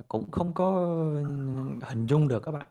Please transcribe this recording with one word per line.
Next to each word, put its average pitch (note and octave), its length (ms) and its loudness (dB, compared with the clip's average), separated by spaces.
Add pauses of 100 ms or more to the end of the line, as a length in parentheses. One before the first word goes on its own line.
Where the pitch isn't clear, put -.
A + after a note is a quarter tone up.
cũng - 220 -4
không F3 240 -2
có F3+ 420 2 (880)
hình A2+ 240 -2
dung D3 220 6
được A2+ 140 0
các D#3 100 -6
bạn, D3 180 -8